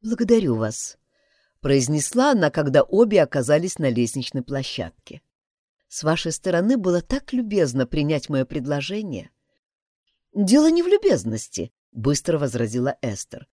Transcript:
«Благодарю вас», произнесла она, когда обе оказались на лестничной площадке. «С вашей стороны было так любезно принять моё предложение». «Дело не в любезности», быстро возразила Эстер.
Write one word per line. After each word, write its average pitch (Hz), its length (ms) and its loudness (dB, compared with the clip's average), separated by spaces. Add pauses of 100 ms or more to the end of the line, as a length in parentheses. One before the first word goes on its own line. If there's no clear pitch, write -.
«Благодарю 220 540 2
вас», 110 420 -6 (640)
произнесла 147 680 2
она, 180 180 2
когда 143 340 2
обе 202 400 4
оказались 147 560 0
на 147 100 0
лестничной 123 540 -2
площадке. - 800 -10 (640)
«С - 160 -12
вашей 160 300 -2
стороны 190 420 0
было 180 260 0
так - 300 -6
любезно 180 560 0
принять 147 400 -2
моё 135 180 -2
предложение». 143 880 -6 (1000)
«Дело 240 360 4
не 339 140 2
в 349 40 -2
любезности», 302 840 -2 (220)
быстро 143 440 -2
возразила 123 640 -4
Эстер. - 520 -10